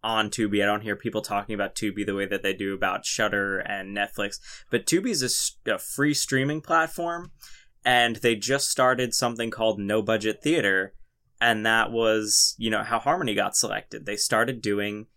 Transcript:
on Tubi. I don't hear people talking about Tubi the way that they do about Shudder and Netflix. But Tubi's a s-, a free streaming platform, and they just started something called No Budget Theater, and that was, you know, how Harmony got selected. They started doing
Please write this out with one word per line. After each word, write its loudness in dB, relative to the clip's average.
on 0
Tubi. 2
I 4
don't 2
hear -4
people -4
talking -4
about -2
Tubi -2
the -2
way -2
that -4
they 0
do -4
about -2
Shudder 0
and -6
Netflix. -4
But 0
Tubi's 0
a -2
s-, -2
a 0
free 0
streaming 0
platform, -2
and 4
they 4
just 0
started 2
something 0
called 2
No 0
Budget 0
Theater, 2
and 2
that 4
was, 2
you -2
know, 0
how 0
Harmony 0
got 0
selected. -4
They -4
started 0
doing -2